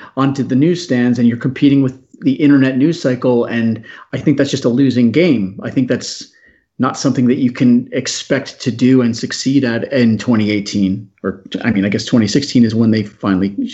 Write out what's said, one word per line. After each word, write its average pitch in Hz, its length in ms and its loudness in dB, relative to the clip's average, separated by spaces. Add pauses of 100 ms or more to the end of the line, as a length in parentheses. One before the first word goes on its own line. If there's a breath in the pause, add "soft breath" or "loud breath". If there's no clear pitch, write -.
(160 loud breath)
onto 135 280 0
the 127 120 -2
newsstands, 127 640 0
and 120 80 4
you're 113 80 2
competing 139 460 2
with 127 180 -2 (220)
the 131 120 2
internet 135 440 4
news 160 240 0
cycle. 123 440 0
And 113 380 -2 (300 loud breath)
I 123 60 -6
think 143 180 2
that's 139 140 0
just 131 120 -4
a 127 60 2
losing 123 420 2
game. 113 520 0
I 110 80 -8
think 127 180 0
that's - 420 -6 (460 soft breath)
not - 200 -2
something 127 300 0
that 131 100 2
you 127 140 0
can 123 400 2
expect - 680 -4
to 123 100 -2
do 127 300 4
and 117 160 0
succeed - 460 -2
at 117 280 -4
in 117 280 2
twenty 110 320 0
eighteen, 104 580 -2 (140)
or, - 200 -8 (200)
I 117 80 -2
mean, 98 120 0
I 104 60 0
guess 110 160 -4
twenty 110 220 0
sixteen 135 360 2
is 110 120 0
when 113 160 2
they 107 100 0
finally 98 480 -2 (240)